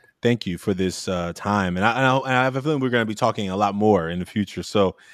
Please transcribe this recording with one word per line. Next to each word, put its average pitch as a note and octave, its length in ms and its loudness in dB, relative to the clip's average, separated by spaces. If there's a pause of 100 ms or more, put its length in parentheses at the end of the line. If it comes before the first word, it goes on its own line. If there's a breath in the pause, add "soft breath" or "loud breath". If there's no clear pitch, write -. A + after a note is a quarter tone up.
(220 soft breath)
Thank A#2 260 2
you F2 100 -4
for G2+ 160 -2
this, F#2 340 -2
uh, F2 280 -4
time. G2+ 400 0
And F#2+ 100 0
I, A2+ 120 4
and C3 80 2
I, C3 120 4
and C3 160 -2
I B2+ 120 2
have C3 100 -2
a C3+ 60 -4
feeling D3 180 -2
we're C3 100 0
gonna A#2+ 160 2
be G#2+ 100 -6
talking G#2+ 340 0
a F#2+ 80 -2
lot G2+ 180 2
more G2+ 340 4
in F2 100 -4
the F2+ 60 -4
future. F#2+ 380 -6
So, G2 320 2 (180 loud breath)